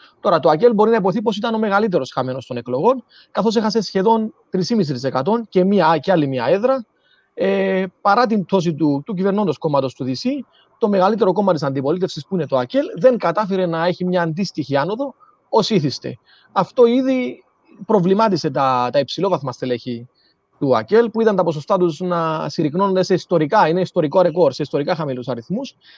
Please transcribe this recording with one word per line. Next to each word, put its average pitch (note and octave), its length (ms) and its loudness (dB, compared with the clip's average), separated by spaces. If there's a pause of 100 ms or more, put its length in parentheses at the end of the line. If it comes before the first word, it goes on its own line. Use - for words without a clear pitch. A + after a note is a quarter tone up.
(200)
Τώρα, F3+ 200 2
το E3 100 4
ακελ G#3 240 4
μπορεί G#3+ 160 4
να A#3 60 4
υποθεί F#3+ 260 0
πως G#3+ 160 -2
ήταν A3 160 -4
ο A3 60 -2
μεγαλύτερος G3 520 0
χαμένος C3 340 -6
των B2 120 -8
εκλογών, C3+ 460 -2 (280)
καθώς G#3 240 0
έχασε A3 260 0
σχεδόν G#3+ 520 0 (160)
τρεις F#3 180 -2
και A#3+ 80 0
μισή D#3 180 0
τοις B2 100 -8
εκατό C#3+ 460 0
και F3+ 140 2
μία, F3+ 340 4
και D3+ 140 -2
άλλη D#3+ 160 2
μία B2+ 180 -2
έδρα. A3 400 0 (480)
Ε, F#3+ 520 -2 (160)
παρά G#3 240 4
την G#3 200 0
πτώση F3 280 0
του, C#3+ 320 0
του A#3 80 -8
κυβερνώντος F#3+ 440 -2
κόμματος C#3 360 -2
του C3+ 120 -8
D B2 40 -4
C, C3 200 -4 (480)
το A3 120 0
μεγαλύτερο G3 440 2
κόμμα F#3 200 2
της D#3 100 -2
αντιπολίτευσης, D3 640 -4
που F#3+ 80 -6
είναι E3 100 -2
το C3 120 -2
ακελ, C4 280 -2 (120)
δεν A#3+ 200 4
κατάφερε F#3 480 -2
να E3 200 -2
έχει F3+ 200 -2
μια F3+ 160 0
αντίστοιχη D#3+ 560 -4
άνοδο G#3+ 360 -4 (360)
ως A3 200 0
ήθιστε. C#3 480 -2 (340)
Αυτό G3 340 2
ήδη B3+ 580 0 (420)
προβλημάτισε G3 640 2
τα, C3 420 0
τα C#3+ 80 2
υψηλόβαθμα C#3+ 520 -2
στελέχη B2 560 -6 (560)
του C3 140 2
ακελ, G#3+ 320 2
που A3 120 -2
είδαν G#3+ 140 4
τα F#3 80 2
ποσοστά E3+ 340 -2
τους F3 220 0
να D#3+ 500 -4
συρρυκνώνονται F3+ 540 0
σε F#3+ 100 0
ιστορικά, E3+ 540 2
είναι E3+ 140 0
ιστορικό E3+ 400 0
ρεκόρ, E3 300 2
σε C#3+ 100 -8
ιστορικά D3 340 -4
χαμηλούς C3+ 320 -6
αριθμούς, E3+ 480 -8 (220)